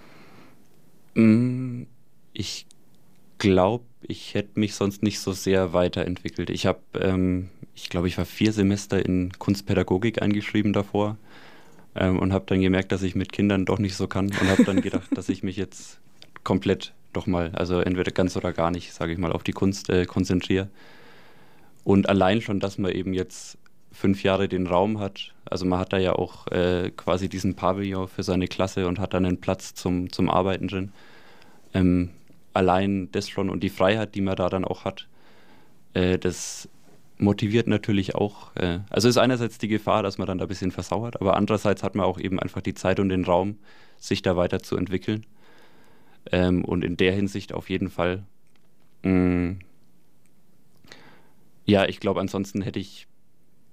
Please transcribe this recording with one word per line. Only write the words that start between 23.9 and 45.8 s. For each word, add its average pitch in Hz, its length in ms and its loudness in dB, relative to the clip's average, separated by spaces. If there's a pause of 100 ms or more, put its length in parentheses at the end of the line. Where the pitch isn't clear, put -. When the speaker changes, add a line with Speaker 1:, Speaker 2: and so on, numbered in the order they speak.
Speaker 1:
fünf 98 320 0
Jahre 95 240 4
den 90 180 -2
Raum 95 340 2
hat, - 340 -8 (120)
also 90 200 -4
man 90 120 2
hat 92 160 -2
da 98 60 2
ja 90 140 2
auch, - 340 -4
äh, 90 480 0
quasi 92 340 -2
diesen 95 260 -2
Pavillon 95 520 -2
für - 160 -8
seine 92 240 0
Klasse 92 400 -2
und 90 120 -2
hat 92 140 -4
dann 92 120 2
einen 92 160 -2
Platz - 340 -4
zum, 90 360 -2
zum - 180 0
Arbeiten 92 380 2
drin. 95 240 -4 (840)
Ähm, 90 340 4 (440)
allein 95 580 2
das 101 180 -4
schon 98 200 -2
und 92 120 -4
die 95 80 0
Freiheit, 104 460 2
die 98 60 -2
man 98 140 0
da 92 140 0
dann 92 160 -2
auch - 200 -6
hat, - 220 -8 (840)
äh, 92 240 2
das - 500 -6 (520)
motiviert 101 480 2
natürlich 101 480 0
auch, - 400 -4
äh, 87 240 -2 (100)
also 113 180 4
ist 120 100 6
einerseits 117 420 2
die 107 80 -4
Gefahr, 104 340 2
dass 98 160 -4
man 95 80 -4
dann 92 140 -2
da 90 60 -4
ein - 20 -6
bisschen 92 240 -4
versauert, 104 500 -6
aber 92 160 4
andererseits 104 460 2
hat 98 100 -4
man 98 120 0
auch 92 140 -2
eben 95 200 -4
einfach - 220 -6
die 95 120 -4
Zeit 92 260 0
und 98 100 2
den 92 140 0
Raum, 92 340 2 (420)
sich - 240 -4
da 92 120 2
weiterzuentwickeln. 92 880 -2 (1080)